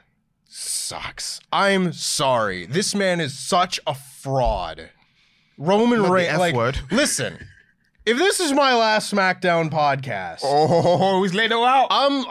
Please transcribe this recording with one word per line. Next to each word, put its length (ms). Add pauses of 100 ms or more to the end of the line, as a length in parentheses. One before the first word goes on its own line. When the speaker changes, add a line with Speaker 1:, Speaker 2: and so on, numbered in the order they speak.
(480)
Speaker 1:
sucks. 920 (120)
I'm 420
sorry. 720
This 300
man 240
is 180
such 500
a 60
fraud. 960 (680)
Roman 420
Speaker 2:
Not 80
the 60
Speaker 1:
Reigns, 200
Speaker 2:
F 60
Speaker 1:
like, 160
Speaker 2:
word. 240 (120)
Speaker 1:
listen, 460 (680)
if 120
this 220
is 140
my 220
last 380
SmackDown 580
podcast, 720
Speaker 2:
Oh, 800
he's 100
laid 180
it 60
out. 320
Speaker 1:
I'm, 420